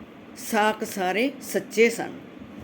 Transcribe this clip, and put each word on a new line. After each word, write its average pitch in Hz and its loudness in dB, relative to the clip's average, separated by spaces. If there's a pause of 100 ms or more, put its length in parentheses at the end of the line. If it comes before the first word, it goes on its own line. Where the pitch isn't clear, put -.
(380)
ਸਾਕ 214 2
ਸਾਰੇ 208 0 (100)
ਸੱਚੇ - 4
ਸਨ। - -2 (520)